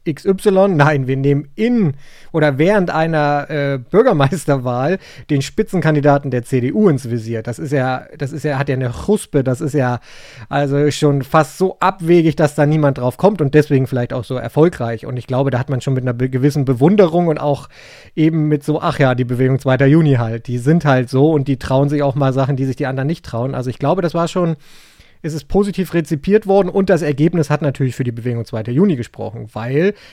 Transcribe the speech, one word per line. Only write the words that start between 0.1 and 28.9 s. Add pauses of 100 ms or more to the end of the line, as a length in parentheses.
Y,
nein,
wir
nehmen
in (360)
oder
während
einer,
äh,
Bürgermeisterwahl (320)
den
Spitzenkandidaten
der
C
D
U
ins
Visier.
Das
ist
ja, (140)
das
ist
ja,
hat
ja
eine
Chuspe,
das
ist
ja (500)
also
schon
fast
so
abwegig,
dass
da
niemand
drauf
kommt
und
deswegen
vielleicht
auch
so
erfolgreich.
Und
ich
glaube,
da
hat
man
schon
mit
einer
be-,
gewissen
Bewunderung
und
auch (440)
eben
mit
so,
ach
ja,
die
Bewegung
Zweiter
Juni
halt,
die
sind
halt
so
und
die
trauen
sich
auch
mal
Sachen,
die
sich
die
anderen
nicht
trauen.
Also
ich
glaube,
das
war
schon, (680)
es
ist
positiv
rezipiert
worden
und
das
Ergebnis
hat
natürlich
für
die
Bewegung
Zweiter
Juni